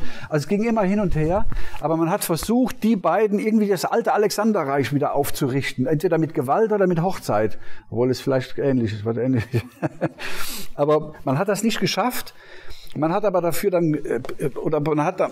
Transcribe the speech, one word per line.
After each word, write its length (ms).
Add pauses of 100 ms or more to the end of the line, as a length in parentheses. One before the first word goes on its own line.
(300)
Also 140
es 40
ging 160
immer 200
hin 160
und 160
her, 320 (340)
aber 160
man 140
hat 120
versucht, 600
die 120
beiden 440
irgendwie 280
das 160
alte 300
Alexanderreich 800
wieder 220
aufzurichten, 720
entweder 320
mit 160
Gewalt 360
oder 140
mit 160
Hochzeit, 560 (320)
obwohl 220
es 100
vielleicht 380
ähnlich 340
ist, 120
was 120
ähnlich 340
ist. 140 (160)
<laughs> 920
Aber 380 (120)
man 120
hat 120
das 120
nicht 200
geschafft. 520 (640)
Man 160
hat 140
aber 160
dafür 280
dann, 240
äh, 560 (140)
oder 160
man 240
hat 160
da, 120